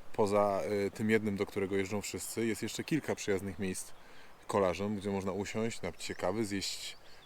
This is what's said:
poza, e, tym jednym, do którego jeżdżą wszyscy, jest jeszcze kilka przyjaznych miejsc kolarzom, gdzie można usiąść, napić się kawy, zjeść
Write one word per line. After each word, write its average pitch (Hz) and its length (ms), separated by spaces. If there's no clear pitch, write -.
poza, 101 480
e, 98 60
tym 107 180
jednym, 107 280
do 101 80
którego 98 300
jeżdżą 98 260
wszyscy, - 440
jest 110 180
jeszcze 110 200
kilka 131 320
przyjaznych 98 440
miejsc 95 320
kolarzom, 98 480
gdzie 98 140
można 98 220
usiąść, 107 500
napić - 220
się 92 120
kawy, 101 300
zjeść - 520